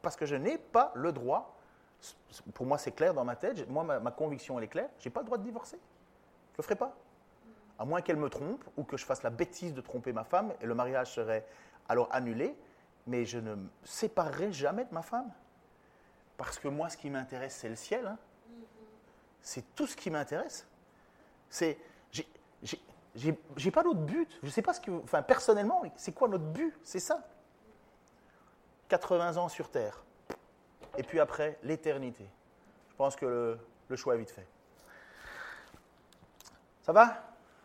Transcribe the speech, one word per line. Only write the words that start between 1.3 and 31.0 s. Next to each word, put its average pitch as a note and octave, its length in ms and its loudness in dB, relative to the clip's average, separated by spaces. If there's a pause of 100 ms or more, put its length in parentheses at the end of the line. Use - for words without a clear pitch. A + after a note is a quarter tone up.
pour B2 120 -4
moi C#3+ 120 2
c'est C#3+ 140 -4
clair F3 220 4
dans C3 100 2
ma A#2+ 100 -2
tête, F3+ 340 -4
moi C#3+ 140 0
ma, D3 160 0
ma A#2+ 140 -2
conviction C#3 460 -4
elle A2+ 60 -4
est G#2 40 -8
claire, G#3+ 200 -4 (120)
j'ai B3+ 100 -8
pas B3 100 -4
le A#3 60 -6
droit A#3 120 -2
de G3 40 -4
divorcer. A#3 360 -10 (760)
Je - 60 -20
le - 40 -4
ferai G#3 140 2
pas. C4 200 -2 (840)
À A2 60 -4
moins D#3+ 160 2
qu'elle F3 160 2
me D3 140 0
trompe F3+ 340 -6 (120)
ou C#3+ 80 -4
que C#3 120 -6
je - 80 -6
fasse - 200 -2
la A#2 60 2
bêtise E3 440 -4
de B2+ 60 -8
tromper B2 320 -6
ma A2 120 -2
femme G#3 360 2
et A2+ 60 -6
le A#2 80 0
mariage B2+ 380 0
serait A2 320 0 (440)
alors A#2+ 240 4
annulé, B2+ 440 0 (520)
mais B2 160 0
je A#2 140 -6
ne A2 180 -6
me G2 120 -8 (140)
séparerai F#3+ 680 -2
jamais D3 320 0
de A3+ 100 -12
ma E3 80 -4
femme. A#3+ 280 -4 (1040)
Parce - 220 -8
que C#3+ 100 -4
moi, D3+ 200 -2
ce D#3+ 80 -8
qui C#3+ 140 -8
m'intéresse, C3 440 -6
c'est - 140 -8
le A2+ 80 -6
ciel, A#3 300 -2
hein. G#3 100 -6 (1300)
C'est - 320 -10
tout D4+ 120 -2
ce - 80 -8
qui - 160 -6
m'intéresse. D#3 560 -4 (840)
C'est, D#3+ 280 0 (340)
j'ai... D#3+ 140 -8 (360)
j'ai... - 180 -8 (340)
j'ai, D3+ 240 0 (180)
j'ai - 140 2
pas D#4 120 6
d'autre D#4+ 180 4
but. A3 280 0 (140)
Je C#3 60 -4
sais G#3+ 140 0
pas F4 100 2
ce - 80 -2
que, - 100 -8 (120)
enfin, - 180 2
personnellement, A3 600 4 (140)
c'est - 160 -8
quoi B3+ 160 4
notre F#3+ 160 0
but ? C4 380 -2
C'est - 180 -6
ça. D#4 220 0 (1700)
Quatre-vingts E3+ 480 4
ans E3+ 120 0
sur - 220 -8
terre. G#2+ 320 -4 (920)
Et C3 60 -2